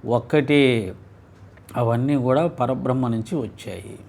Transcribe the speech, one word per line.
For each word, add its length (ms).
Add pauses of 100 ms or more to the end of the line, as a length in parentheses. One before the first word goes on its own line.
ఒక్కటే, 880 (800)
అవన్నీ 380
కూడా 320
పరబ్రహ్మ 640
నుంచి 280
వచ్చాయి. 600 (100)